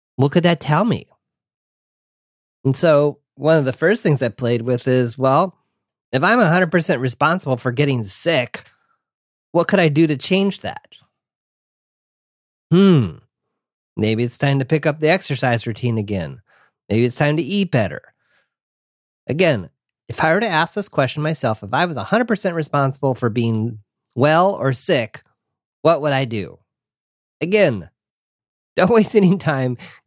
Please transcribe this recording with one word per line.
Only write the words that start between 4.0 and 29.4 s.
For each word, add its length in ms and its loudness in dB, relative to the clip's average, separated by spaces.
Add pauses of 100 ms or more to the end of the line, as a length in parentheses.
things 200 0
I 60 0
played 340 -2
with 260 -2
is, 280 0
well, 400 0 (560)
if 100 0
I'm 180 2
a 80 4
hundred 240 2
percent 280 0
responsible 560 -2
for 160 -4
getting 320 0
sick, 600 -4 (880)
what 160 0
could 120 2
I 80 4
do 180 2
to 100 -4
change 440 -2
that? 360 -14 (1700)
Hmm. 480 4 (800)
Maybe 280 0
it's 140 -8
time 200 0
to 60 -2
pick 220 -2
up 140 -2
the 80 2
exercise 580 0
routine 320 -4
again. 440 -6 (460)
Maybe 160 2
it's 120 -2
time 200 0
to 60 -2
eat 280 -4
better. 320 -2 (1200)
Again, 440 0 (380)
if 140 -6
I 120 2
were 60 2
to 80 -2
ask 260 -2
this 140 -8
question 340 -2
myself, 400 -4
if 100 -10
I 140 0
was 100 -8
a 80 -6
hundred 240 0
percent 260 -2
responsible 600 -2
for 140 -4
being 520 -2 (340)
well 400 2
or 180 -2
sick, 500 -2 (600)
what 200 2
would 100 0
I 120 0
do? 340 -8 (840)
Again, 500 0 (840)
don't 140 2
<laughs> 20 2
waste 240 2
any 220 4
time 400 -4 (280)